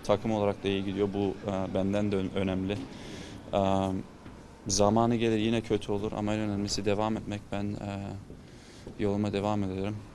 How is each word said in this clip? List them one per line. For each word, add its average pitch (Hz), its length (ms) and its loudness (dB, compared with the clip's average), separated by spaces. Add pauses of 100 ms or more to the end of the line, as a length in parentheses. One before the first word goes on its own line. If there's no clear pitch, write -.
Takım 104 280 2
olarak 101 320 2
da 98 40 2
iyi 98 160 2
gidiyor. 98 300 2
Bu, 98 200 0 (160)
e, 95 240 -2
benden 98 380 2
de 101 40 2
ön-, 95 180 0
önemli. 95 380 0 (800)
E, 101 80 4 (1040)
zamanı 107 500 6
gelir 113 220 4
yine 113 220 4
kötü 110 320 0
olur 101 240 -2
ama 104 180 0
en 107 60 0
önemlisi 104 440 -2
devam 107 320 2
etmek. 104 240 -6 (120)
Ben, 101 120 -2
e, 101 380 -4 (960)
yoluma 104 340 2
devam 101 320 2
ederim 95 320 -2 (180)